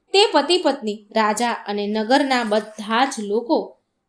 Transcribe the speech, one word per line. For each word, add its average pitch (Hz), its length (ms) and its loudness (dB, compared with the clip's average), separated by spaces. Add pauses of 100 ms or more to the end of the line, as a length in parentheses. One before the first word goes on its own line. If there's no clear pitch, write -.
(120)
તે 392 200 6
પતિ 320 260 2
પત્ની, 220 520 -4
રાજા 220 420 0
અને 202 340 -6
નગરના 240 580 0
બધા 220 600 -2
જ 277 160 -4
લોકો 214 560 -2 (320)